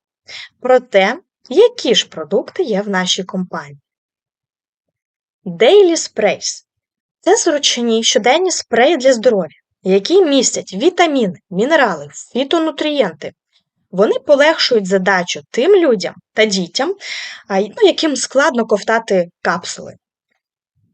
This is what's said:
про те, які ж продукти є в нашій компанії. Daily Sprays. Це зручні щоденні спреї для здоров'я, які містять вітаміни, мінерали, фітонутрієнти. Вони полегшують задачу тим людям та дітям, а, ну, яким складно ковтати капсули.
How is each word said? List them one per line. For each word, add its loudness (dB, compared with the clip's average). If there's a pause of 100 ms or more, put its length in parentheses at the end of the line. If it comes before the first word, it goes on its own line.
(600)
про 2
те, 0 (300)
які 2
ж 0
продукти -6
є -2
в -10
нашій -2
компанії. -10 (1600)
Daily 4
Sprays. -4 (560)
Це 2
зручні -2
щоденні 2
спреї 0
для 2
здоров'я, -2 (220)
які 2
містять -2
вітаміни, 0 (120)
мінерали, 0 (240)
фітонутрієнти. -4 (580)
Вони 0 (120)
полегшують 2
задачу -2 (100)
тим 2
людям 2 (200)
та 2
дітям, -4 (540)
а, 0
ну, -4
яким 2
складно 0
ковтати -2 (140)
капсули. -6 (1000)